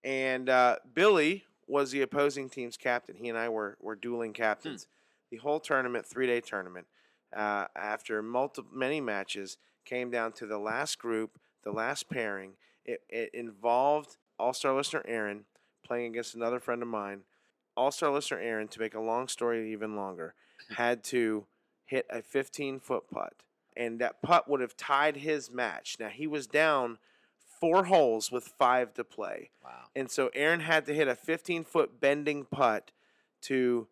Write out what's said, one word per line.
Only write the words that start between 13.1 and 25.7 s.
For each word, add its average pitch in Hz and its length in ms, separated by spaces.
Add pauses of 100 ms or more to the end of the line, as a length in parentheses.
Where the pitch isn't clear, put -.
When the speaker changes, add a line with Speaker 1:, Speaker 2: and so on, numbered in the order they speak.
Speaker 1:
involved 120 840 (200)
all-star 127 360
listener 143 320
Aaron 104 400 (400)
playing 120 200
against 117 280
another 117 260
friend 120 220
of 120 60
mine, 101 320 (560)
all-Star 143 340
listener 143 280
Aaron, 107 300
to 110 120
make 110 140
a 110 60
long 117 280
story 113 440
even 107 240
longer, 90 380 (200)
Speaker 2:
<laughs> - 220
Speaker 1:
had 120 280
to 110 420 (380)
hit 135 260
a 113 120
fifteen-foot 135 880
putt, 50 240 (420)
and 117 240
that - 220
putt - 260
would 139 120
have 123 160
tied 143 420
his 147 320
match. 120 500